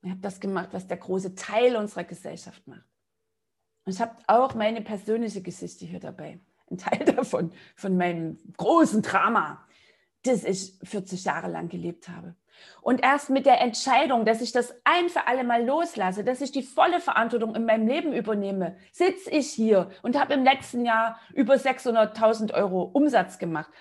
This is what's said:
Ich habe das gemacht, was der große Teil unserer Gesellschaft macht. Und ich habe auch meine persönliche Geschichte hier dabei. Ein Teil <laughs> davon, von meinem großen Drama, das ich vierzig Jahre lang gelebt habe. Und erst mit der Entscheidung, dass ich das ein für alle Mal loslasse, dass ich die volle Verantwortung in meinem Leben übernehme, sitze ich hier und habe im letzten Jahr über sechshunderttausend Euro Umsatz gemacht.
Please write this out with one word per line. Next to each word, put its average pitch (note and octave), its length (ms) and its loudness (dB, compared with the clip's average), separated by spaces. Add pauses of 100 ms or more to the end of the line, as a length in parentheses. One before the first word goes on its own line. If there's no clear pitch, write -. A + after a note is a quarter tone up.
Ich F#3 60 -8
habe F#3 120 -8
das G3 180 -10
gemacht, F#3+ 320 -6
was F#3 160 -10
der F#3 100 -6
große F#3 380 -6
Teil A#3+ 400 2
unserer G#3 280 -6
Gesellschaft - 640 -16
macht. - 180 -20 (1000)
Und F#3+ 80 -4
ich F#3 80 -4
habe A#3 140 -6 (120)
auch B3+ 280 4
meine A3+ 260 -2
persönliche G#3+ 600 -4
Geschichte F3+ 440 -14
hier F3 140 -12
dabei. D#3 400 -16 (300)
Ein F3+ 80 -8
Teil - 280 -2
<laughs> E4 100 4
davon, F3 360 -2 (240)
von F#3+ 220 -2
meinem E3+ 400 -2 (200)
großen C4 440 4
Drama, G#3+ 640 0 (580)
das A#3+ 200 2
ich - 400 -4
vierzig F#3 400 -10
Jahre E3+ 260 -4
lang E3 200 -8
gelebt E3+ 400 -10
habe. F3 260 -16 (460)
Und B3+ 220 2
erst C#4 260 2
mit C4+ 160 2
der B3+ 160 8
Entscheidung, B3 640 2
dass A3+ 160 2
ich A#3 100 -6
das A#3+ 220 0 (100)
ein F4 260 2
für - 180 -2
alle B3+ 160 0
Mal A#3+ 220 2
loslasse, A3+ 580 -2
dass B3 180 -2
ich C4+ 100 -6
die C4+ 120 -4
volle E4+ 360 2
Verantwortung A3+ 560 -2
in A3+ 100 -2
meinem A3 220 2
Leben D4 260 0
übernehme, G3 640 -4 (140)
sitze F#4 380 -2
ich D4 220 0
hier G#3+ 380 2 (120)
und B3 180 0
habe C#4+ 140 0
im C4+ 100 2
letzten B3+ 420 0
Jahr A3+ 340 0 (140)
über C4+ 240 4
sechshunderttausend A3 960 2
Euro F#3 300 0
Umsatz B3 540 2
gemacht. E3 320 -6 (120)